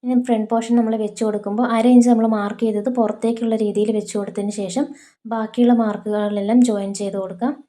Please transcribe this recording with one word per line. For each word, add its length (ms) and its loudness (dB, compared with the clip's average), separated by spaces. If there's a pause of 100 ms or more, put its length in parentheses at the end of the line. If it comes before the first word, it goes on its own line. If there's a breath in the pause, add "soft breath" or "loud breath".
ഇനി 120 -2 (120)
ഫ്രണ്ട് 240 0
പോർഷൻ 280 0
നമ്മൾ 140 0 (100)
വെച്ച് 240 -6
കൊടുക്കുമ്പോൾ 380 -2 (100)
അര 100 2 (100)
ഇഞ്ച് 160 8
നമ്മൾ 160 4 (100)
മാർക്ക് 280 -4
ചെയ്തത് 320 -2
പുറത്തേക്കുള്ള 680 -2
രീതിയിൽ 340 0
വെച്ച് 220 -6
കൊടുത്തതിന് 420 -6
ശേഷം 240 -4 (480 loud breath)
ബാക്കിയുള്ള 400 2 (100)
മാർക്കുകളെല്ലാം 760 0 (100)
ജോയിൻ 220 -2 (100)
ചെയ്ത് 220 -6
കൊടുക്കാം. 300 -4 (160)